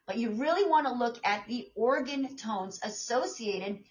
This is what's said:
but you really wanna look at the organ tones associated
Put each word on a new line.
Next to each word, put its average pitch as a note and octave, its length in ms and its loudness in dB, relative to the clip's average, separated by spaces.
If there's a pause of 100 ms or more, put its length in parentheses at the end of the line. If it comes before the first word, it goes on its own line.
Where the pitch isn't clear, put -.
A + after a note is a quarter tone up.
but G3 100 -4
you A3+ 140 0
really D#4+ 380 2
wanna D4+ 240 6
look A#3+ 300 0
at G#3 240 0
the A3+ 300 -6
organ C4+ 600 0
tones G3 460 -6
associated G#3 960 -2 (120)